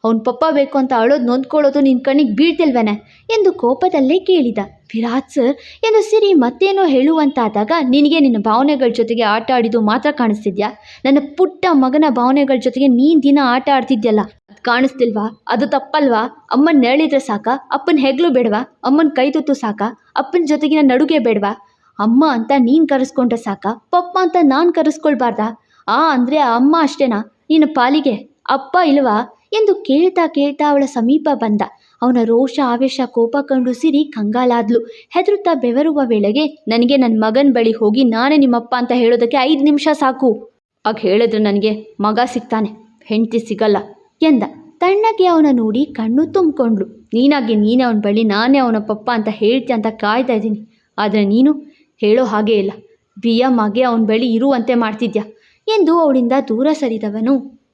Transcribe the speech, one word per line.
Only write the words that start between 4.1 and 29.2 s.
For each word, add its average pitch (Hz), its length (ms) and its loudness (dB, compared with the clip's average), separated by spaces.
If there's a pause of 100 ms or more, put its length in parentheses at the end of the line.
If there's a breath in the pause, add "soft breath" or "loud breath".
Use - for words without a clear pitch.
ಕೇಳಿದ. 302 400 0 (360)
"ವಿರಾಜ್ 233 380 -4
ಸರ್" 269 240 0 (280 loud breath)
ಎಂದು 427 260 2
ಸಿರಿ 415 240 2
ಮತ್ತೇನೋ 359 520 2
ಹೇಳುವಂತಾದಾಗ, 269 880 0 (160)
"ನಿನಗೆ 294 320 2
ನಿನ್ನ 240 220 2
ಭಾವನೆಗಳ 247 500 2
ಜೊತೆಗೆ 233 300 -2
ಆಟ 220 320 0
ಆಡಿದ್ದು 233 260 0
ಮಾತ್ರ 220 300 0
ಕಾಣಿಸ್ತಿದ್ಯಾ? 214 640 -2 (320 loud breath)
ನನ್ನ 277 140 4 (180)
ಪುಟ್ಟ 370 360 -2
ಮಗನ 277 360 2
ಭಾವನೆಗಳ 262 520 0
ಜೊತೆಗೆ 254 280 0
ನೀನ್ 269 340 4
ದಿನ 277 200 4
ಆಟ 254 320 0
ಆಡ್ತಿದ್ಯಲ್ಲ, 233 460 0 (300)
ಅದ್ - 120 -20
ಕಾಣಿಸ್ತಿಲ್ವಾ? 240 840 -2
ಅದು 247 180 -2
ತಪ್ಪಲ್ವಾ? 269 840 -2
ಅಮ್ಮನ್ 294 300 2
ನೆರಳಿದ್ರೆ 277 380 2
ಸಾಕ? 214 300 -4 (240)
ಅಪ್ಪನ್ 311 260 0
ಹೆಗ್ಲು 269 320 0
ಬೇಡವಾ? 240 540 -2
ಅಮ್ಮನ್ 294 260 2
ಕೈ 285 200 0
ತುತ್ತು 302 240 -2
ಸಾಕ? 214 280 -6 (340 soft breath)
ಅಪ್ಪನ್ 339 300 -2
ಜೊತೆಗಿನ 302 360 0
ನಡುಗೆ 277 360 2
ಬೇಡವಾ? 214 500 -2 (300 soft breath)
ಅಮ್ಮ 233 300 2
ಅಂತ 233 300 -2
ನೀನ್ 269 300 2
ಕರೆಸ್ಕೊಂಡ್ರೆ 262 480 -2
ಸಾಕ? 202 300 -8 (240)
ಪಪ್ಪ 359 300 -2
ಅಂತ 359 220 0
ನಾನ್ 302 300 2
ಕರೆಸ್ಕೊಳ್ಬಾರ್ದಾ? 254 920 -2 (260 soft breath)
ಆ 294 240 0
ಅಂದ್ರೆ 254 240 0
ಆ 240 180 2
ಅಮ್ಮ 285 240 2
ಅಷ್ಟೇನಾ 254 580 -2 (120)
ನಿನ್ನ 311 220 4
ಪಾಲಿಗೆ? 277 380 2 (400)
ಅಪ್ಪ 269 260 -2 (100)
ಇಲ್ವಾ?" 262 480 0 (180 soft breath)